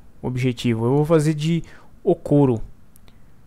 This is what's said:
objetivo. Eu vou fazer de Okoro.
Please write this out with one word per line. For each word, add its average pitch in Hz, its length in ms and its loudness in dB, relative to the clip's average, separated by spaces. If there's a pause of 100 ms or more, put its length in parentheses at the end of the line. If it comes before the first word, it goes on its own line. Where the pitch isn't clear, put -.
(220)
objetivo. 123 640 -2
Eu 135 120 2
vou 151 80 0
fazer 156 280 2
de 156 300 -2 (400)
Okoro. 143 580 2 (840)